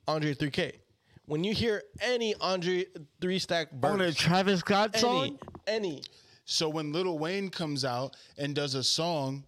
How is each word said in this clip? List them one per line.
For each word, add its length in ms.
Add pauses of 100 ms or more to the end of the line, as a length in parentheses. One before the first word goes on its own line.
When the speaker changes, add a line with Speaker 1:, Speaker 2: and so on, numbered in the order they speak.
Speaker 1:
Andre 260
three 160
K. 300 (460)
When 180
you 80
hear 300 (180)
any 360
Andre 500 (340)
three 180
Stack 300 (140)
Speaker 2:
On 180
a 60
Speaker 1:
verse, 100
Speaker 2:
Travis 440
Scott 340
Speaker 1:
any, 60
Speaker 2:
song? 380 (280)
Speaker 1:
any. 360 (420)
Speaker 3:
So 240
when 240
Lil 280
Wayne 300
comes 340
out 320 (200)
and 160
does 220
a 80
song 640